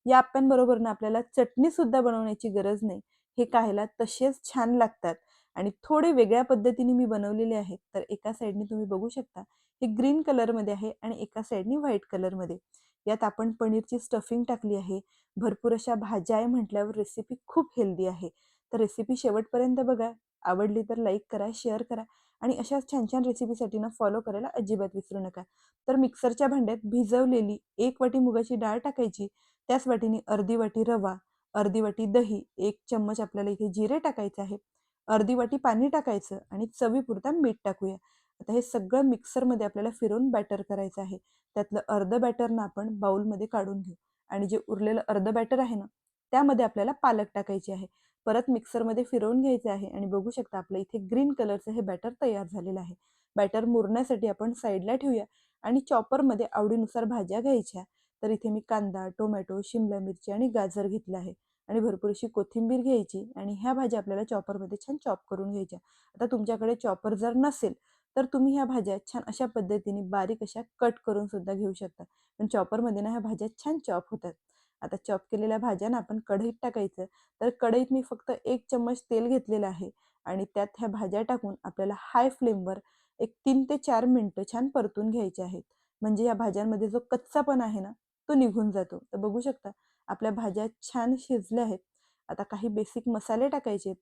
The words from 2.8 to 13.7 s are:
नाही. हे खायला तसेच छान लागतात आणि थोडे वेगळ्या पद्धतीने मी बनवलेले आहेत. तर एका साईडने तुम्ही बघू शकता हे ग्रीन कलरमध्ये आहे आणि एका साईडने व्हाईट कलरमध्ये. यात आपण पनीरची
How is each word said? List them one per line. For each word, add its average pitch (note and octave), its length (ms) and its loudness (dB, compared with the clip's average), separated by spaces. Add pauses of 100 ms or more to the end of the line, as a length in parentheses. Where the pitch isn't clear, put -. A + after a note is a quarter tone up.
नाही. G3+ 160 -4 (380)
हे B3 80 4
खायला A3 400 2 (160)
तसेच B3+ 440 0
छान A#3+ 300 0
लागतात A3+ 400 2 (400)
आणि G3 160 -2 (120)
थोडे D#4 280 4
वेगळ्या A#3+ 320 6
पद्धतीने B3 500 2
मी B3 120 4
बनवलेले G#3+ 500 0
आहेत. G3 220 -6 (160)
तर G3 160 -4
एका G#3 240 -6
साईडने G#3 320 -6
तुम्ही G#3+ 220 -4
बघू G3 220 -2
शकता - 320 -10 (400)
हे B3+ 140 0
ग्रीन C#4 260 4
कलरमध्ये A#3 520 2
आहे G#3+ 180 -6 (100)
आणि A3 200 -6
एका G#3+ 200 -8
साईडने G#3+ 360 -2
व्हाईट C4 340 0
कलरमध्ये. F#3 460 -4 (480)
यात A3 180 0
आपण A3 300 0
पनीरची A3+ 460 -2